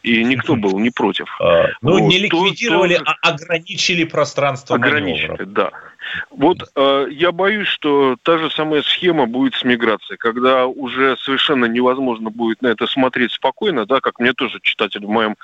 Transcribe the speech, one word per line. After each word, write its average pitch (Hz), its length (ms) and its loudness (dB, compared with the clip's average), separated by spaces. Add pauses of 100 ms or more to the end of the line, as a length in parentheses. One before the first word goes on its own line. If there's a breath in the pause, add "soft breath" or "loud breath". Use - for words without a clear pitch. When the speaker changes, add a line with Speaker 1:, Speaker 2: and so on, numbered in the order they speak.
Speaker 1:
и 113 200 2
никто 127 320 0
был 101 240 0
не 113 120 0
против. 98 500 -4
Speaker 2:
А, 85 280 4 (120)
ну, 143 120 2
Speaker 1:
Вот. 190 100 6
Speaker 2:
не 160 160 4 (100)
Speaker 1:
То-, 165 160 0
Speaker 2:
ликвидировали, 190 520 2
Speaker 1:
то 151 100 -6
же 156 160 -2
Speaker 2:
а 170 80 2
ограничили 165 720 -2
пространство 139 720 -2
Speaker 1:
Ограничили, 127 520 -2
Speaker 2:
манёвра. 82 180 -8
Speaker 1:
да. 98 240 -2 (600 loud breath)
Вот, 165 280 2 (180)
э, 139 360 2
я 160 200 0
боюсь, 196 360 0
что 139 540 2
та 165 140 4
же 160 140 -4
самая 156 320 0
схема 160 420 0
будет 127 300 0
с - 100 -6
миграцией, 113 540 0
когда 127 480 2
уже 131 500 -2
совершенно 131 480 0
невозможно 120 640 0
будет 113 320 -4
на 131 80 -2
это 113 180 0
смотреть 127 460 0
спокойно, 135 540 -2
да, 131 140 2
как - 200 -4
мне 123 140 2
тоже 107 260 -4
читатель 104 460 -4
в - 20 -6
моём 110 360 0